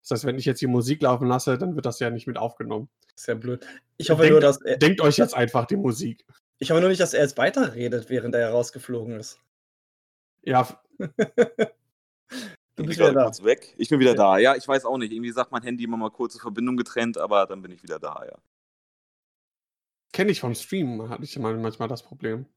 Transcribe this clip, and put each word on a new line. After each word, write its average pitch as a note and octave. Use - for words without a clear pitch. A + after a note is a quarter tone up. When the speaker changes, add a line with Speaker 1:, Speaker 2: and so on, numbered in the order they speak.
Speaker 1:
Das -
heißt, A#2+
wenn B2+
ich B2+
jetzt C3
die C3
Musik B2
laufen B2+
lasse, B2+
dann F3+
wird C3
das A#2+
ja A#2+
nicht A#2
mit A#2+
aufgenommen. A2+
Speaker 2:
Ist -
ja A#2
blöd. A#2+
Ich D#3+
hoffe D#3
Speaker 1:
Denkt, D3+
Speaker 2:
nur, D3+
dass C#3+
er C3
Speaker 1:
denkt E3
euch D3
jetzt -
einfach A#2+
die G3+
Musik. B2
Speaker 2:
Ich C3+
hoffe E3
nur F#3
nicht, F#3
dass D#3+
er D3
jetzt C#3+
weiterredet, A#2+
während A#2+
er A#2
rausgeflogen A#2
ist. -
Speaker 1:
Ja, B2+
f- -
Speaker 2:
<laughs> F#3
Du D#3+
Speaker 3:
Ging D#3
Speaker 2:
bist E3
Speaker 3:
die E3
Speaker 2:
wieder -
Speaker 3:
gerade C#3
Speaker 2:
da. C3
Speaker 3:
kurz A2
weg? -
Ich -
bin D3
wieder B2+
Speaker 2:
Ja. G#2+
Speaker 3:
da. G2
Ja, C3
ich B2+
weiß C3+
auch C3
nicht. A2
Irgendwie A#2
sagt A#2+
mein A#2+
Handy A#2+
immer A2+
mal A2
kurze -
Verbindung A#2+
getrennt, A#2
aber G2
dann F#2+
bin F2+
ich F2
wieder D#2+
da, D2+
ja. -
Speaker 1:
Kenn G3
ich E3+
vom A#2+
Stream, A#2+
hatte A#2+
ich -
mal, A2
manchmal A2+
das A#2
Problem. A#2+